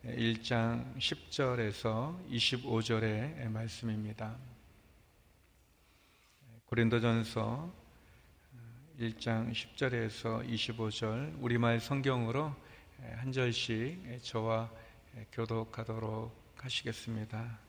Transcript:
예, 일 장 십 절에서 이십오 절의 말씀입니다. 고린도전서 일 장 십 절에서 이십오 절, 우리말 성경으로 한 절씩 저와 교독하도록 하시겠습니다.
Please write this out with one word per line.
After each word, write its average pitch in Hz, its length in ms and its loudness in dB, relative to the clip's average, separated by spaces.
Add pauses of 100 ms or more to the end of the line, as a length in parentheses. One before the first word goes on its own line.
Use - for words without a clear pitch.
예, 117 80 -4
일 113 260 2
장 117 560 0
십 - 320 -2
절에서 123 960 0
이십오 120 540 2
절의 113 680 0
말씀입니다. 107 840 -4 (2250)
고린도전서 117 1040 4 (1300)
일 113 220 -2
장 113 340 0
십 - 240 -6
절에서 117 680 0
이십오 113 440 0
절, 117 500 0
우리말 117 400 4
성경으로 135 760 2 (600)
한 127 160 -2
절씩 123 680 2 (240)
저와 113 460 0 (640)
교독하도록 110 1000 -2 (220)
하시겠습니다. 110 1120 -4